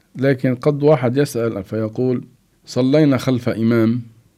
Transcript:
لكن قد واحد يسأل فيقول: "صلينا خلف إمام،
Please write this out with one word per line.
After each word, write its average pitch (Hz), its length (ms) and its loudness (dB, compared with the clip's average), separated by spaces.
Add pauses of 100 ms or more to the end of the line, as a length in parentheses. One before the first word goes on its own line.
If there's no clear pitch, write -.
(160)
لكن 131 380 0
قد 143 280 -2
واحد 131 340 2
يسأل 113 480 -2
فيقول: 120 600 -4 (420)
"صلينا 135 500 2
خلف 123 320 -2
إمام، 113 540 2 (360)